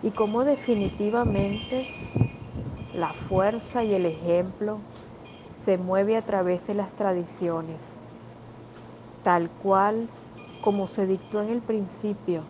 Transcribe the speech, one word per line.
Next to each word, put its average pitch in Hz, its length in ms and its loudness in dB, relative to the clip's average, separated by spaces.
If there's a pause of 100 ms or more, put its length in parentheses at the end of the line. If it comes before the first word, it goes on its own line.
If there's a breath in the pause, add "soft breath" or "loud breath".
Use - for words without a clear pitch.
Y 220 80 2
cómo 220 320 2
definitivamente 220 1400 2 (1040)
la 165 200 0
fuerza 220 720 2
y 208 120 4
el 180 100 4
ejemplo 175 720 0 (840)
se 190 200 4
mueve 196 380 4
a 220 40 2
través 180 460 2
de 208 80 0
las 202 160 -2
tradiciones, 170 1040 -2 (1300)
tal 175 260 6
cual 202 580 4 (560)
como 202 240 2
se 196 200 0
dictó 190 340 0
en 214 80 -2
el 233 120 0
principio 208 880 -2